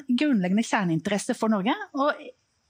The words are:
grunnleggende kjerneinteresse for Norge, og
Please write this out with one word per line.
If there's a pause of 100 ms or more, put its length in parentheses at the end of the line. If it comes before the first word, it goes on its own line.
grunnleggende
kjerneinteresse
for
Norge, (180)
og (480)